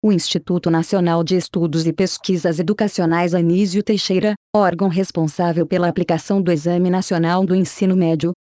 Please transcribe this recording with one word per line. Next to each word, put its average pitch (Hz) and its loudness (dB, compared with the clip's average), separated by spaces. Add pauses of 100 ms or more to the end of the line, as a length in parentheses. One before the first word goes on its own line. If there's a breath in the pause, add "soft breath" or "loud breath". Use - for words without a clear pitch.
O 214 2
Instituto 175 -2
Nacional 170 0
de 175 0
Estudos 165 -2
e 165 0
Pesquisas 175 -2
Educacionais 175 0
Anísio 180 2
Teixeira, 208 0 (240)
órgão 190 2
responsável 170 0
pela 175 0
aplicação 175 0
do 185 0
Exame 175 0
Nacional 180 0
do 180 0
Ensino 185 0
Médio, 170 2 (140)